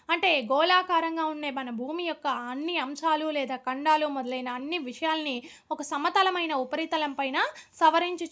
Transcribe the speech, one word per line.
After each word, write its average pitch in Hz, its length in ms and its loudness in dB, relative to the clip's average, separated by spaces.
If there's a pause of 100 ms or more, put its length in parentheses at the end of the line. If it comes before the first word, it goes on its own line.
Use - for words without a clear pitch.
అంటే, 330 320 2
గోళాకారంగా 330 840 2
ఉండే 302 260 -4
మన 254 180 -8
భూమి 262 340 -6
యొక్క 311 240 -4
అన్ని 262 500 -4
అంశాలు 302 520 0
లేదా 269 260 -2
ఖండాలు 294 520 2
మొదలైన 254 420 -4
అన్ని 269 280 -6
విషయాల్ని 294 680 -2 (280)
ఒక 302 100 -4
సమతలమైన 349 720 2
ఉపరితలం 302 600 -2
పైన 277 260 -2 (360)
సవరించి 339 560 4